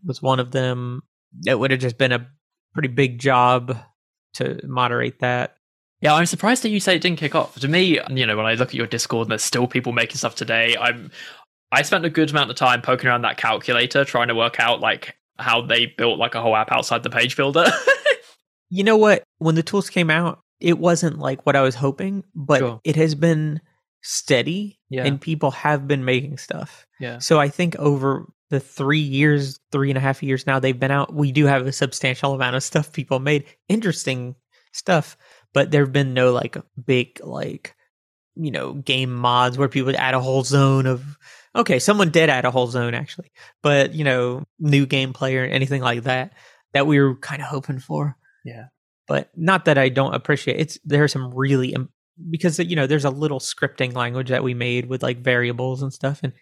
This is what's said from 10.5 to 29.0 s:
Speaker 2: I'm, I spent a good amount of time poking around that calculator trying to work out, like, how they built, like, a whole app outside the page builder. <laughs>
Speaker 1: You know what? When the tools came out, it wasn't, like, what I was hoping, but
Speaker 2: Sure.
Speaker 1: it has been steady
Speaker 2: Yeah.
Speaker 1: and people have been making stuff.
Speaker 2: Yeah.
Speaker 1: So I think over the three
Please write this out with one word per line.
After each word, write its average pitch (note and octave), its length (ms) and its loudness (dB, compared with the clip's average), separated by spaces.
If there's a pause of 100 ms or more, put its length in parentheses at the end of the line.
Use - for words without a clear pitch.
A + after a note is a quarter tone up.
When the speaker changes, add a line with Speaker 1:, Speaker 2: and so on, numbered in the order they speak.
Speaker 2:
I'm, A#2+ 320 -2 (640)
I C3 80 4
spent E3 240 0
a E3+ 60 0
good D3+ 200 2
amount C#3+ 200 0
of A#2+ 60 -10
time B2 260 2
poking B2+ 260 0
around A#2+ 140 2
that - 160 -2
calculator B2 680 0
trying A#2+ 240 0
to A#2 60 0
work A#2 260 0
out, A#2 200 2
like, G#2 360 -2 (220)
how A#2 240 0
they A#2+ 240 0
built, A#2 320 -2
like, A#2 160 -2
a A#2 80 -4
whole A2+ 120 2
app A2 160 0
outside A#2+ 320 -2
the A#2+ 80 -6
page A#2+ 260 -2
builder. C#3+ 340 2
<laughs> - 40 -2 (960)
Speaker 1:
You F#3 140 -2
know A3 140 6
what? G#3+ 260 6 (160)
When D#3+ 160 2
the D#3+ 80 2
tools G3 260 -2
came E3+ 220 0
out, E3 300 0 (200)
it E3+ 180 2
wasn't, E3 400 2
like, C3+ 280 -4
what C#3+ 100 4
I C#3 40 6
was C3 160 2
hoping, F#3 480 -4 (100)
but C#3+ 240 2
Speaker 2:
Sure. A#2+ 260 -2
Speaker 1:
it D3+ 120 0
has D#3 180 2
been D#3 460 0 (420)
steady E3+ 840 -2
Speaker 2:
Yeah. B2+ 160 -4
Speaker 1:
and C#3 160 0
people D#3 320 -2
have D3 340 -2
been C#3 180 -2
making C3 340 0
stuff. - 480 -12 (120)
Speaker 2:
Yeah. A#2+ 200 -10
Speaker 1:
So D#3 200 4
I C#3+ 100 4
think E3+ 280 -2
over C#3 500 0 (240)
the C#3 100 0
three D3 400 -2